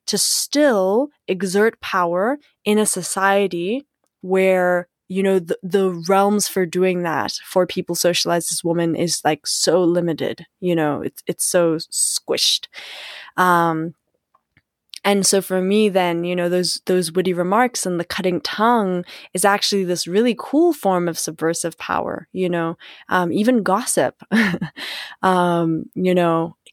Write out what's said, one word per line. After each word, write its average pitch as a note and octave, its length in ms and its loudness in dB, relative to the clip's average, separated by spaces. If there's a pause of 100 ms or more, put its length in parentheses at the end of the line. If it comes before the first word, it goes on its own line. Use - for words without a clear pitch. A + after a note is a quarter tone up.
to G#3 100 -2
still A#3+ 920 2 (180)
exert G3 520 0
power F#3 580 0 (280)
in G#3 120 2
a G#3+ 80 2
society G3 1000 0 (360)
where, F#3 640 2 (220)
you F#3+ 120 -2
know, F#3+ 160 4
the, E3+ 240 -2
the F#3+ 300 0 (180)
realms G3 380 4
for F#3+ 180 -2
doing F3+ 380 0
that D3 300 -2 (120)
for F#3 220 0
people F3+ 260 -4
socialized E3+ 580 0
as - 120 -6
women E3+ 320 0
is, E3 280 -2
like, D#3 220 0
so - 380 2
limited, E3+ 640 -2 (140)
you F3+ 160 0
know, D3+ 260 0
it's, - 260 -8
it's - 180 -4
so E3+ 300 2
squished. - 920 -2 (680)
Um, E3+ 560 2 (1120)
and G3 200 2
so G3 160 2
for F#3 200 -2
me G#3 280 2
then, F3 340 0
you F3 120 -4
know, F3 120 0
those, F3+ 380 -2
those F#3 260 0
witty F3+ 220 0
remarks G#3 520 0
and F3+ 140 -2
the E3+ 60 -4
cutting F3+ 360 -2
tongue G3+ 640 0 (300)
is - 100 -4
actually G3+ 400 2
this F3 240 -4
really A3 300 2
cool E4 340 2
form F#3 380 0
of D#3+ 100 -6
subversive D#3+ 580 -4
power, - 540 -4
you F#3 180 -2
know, E3+ 280 -4 (320)
um, F3+ 220 0
even G#3+ 320 2
gossip, F#3 600 -2 (480)
<laughs> - 500 -14
um, F3 720 0
you F3+ 220 2
know, E3 400 0 (180)